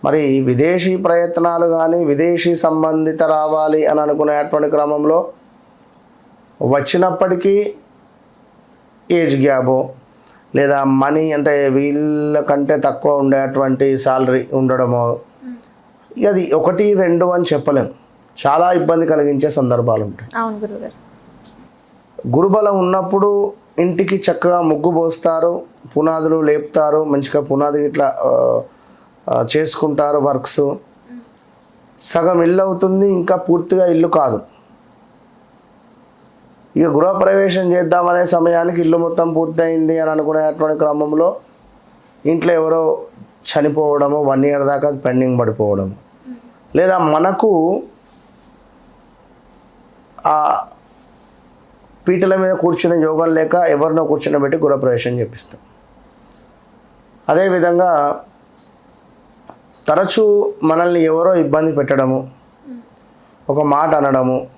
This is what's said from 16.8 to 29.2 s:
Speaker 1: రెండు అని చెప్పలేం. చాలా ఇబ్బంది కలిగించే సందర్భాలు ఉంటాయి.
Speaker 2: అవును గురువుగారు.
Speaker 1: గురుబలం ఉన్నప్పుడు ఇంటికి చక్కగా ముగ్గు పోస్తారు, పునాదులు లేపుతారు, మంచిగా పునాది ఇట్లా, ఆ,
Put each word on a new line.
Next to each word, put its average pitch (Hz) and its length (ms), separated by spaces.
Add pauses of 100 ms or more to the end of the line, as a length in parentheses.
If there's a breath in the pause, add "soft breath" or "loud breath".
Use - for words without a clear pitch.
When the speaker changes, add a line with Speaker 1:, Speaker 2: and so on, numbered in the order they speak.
Speaker 1:
రెండు 175 300
అని 175 280
చెప్పలేం. 139 380 (560)
చాలా 165 260
ఇబ్బంది 165 340
కలిగించే 147 440
సందర్భాలు 120 540
ఉంటాయి. 101 340
Speaker 2:
అవును 220 200
గురువుగారు. 208 500 (1200)
Speaker 1:
గురుబలం 196 500
ఉన్నప్పుడు 190 720 (260)
ఇంటికి 180 520
చక్కగా 175 300
ముగ్గు 156 300
పోస్తారు, 165 720 (340)
పునాదులు 160 440
లేపుతారు, 151 640
మంచిగా 143 360
పునాది 147 460
ఇట్లా, 135 340
ఆ, 123 420 (680 soft breath)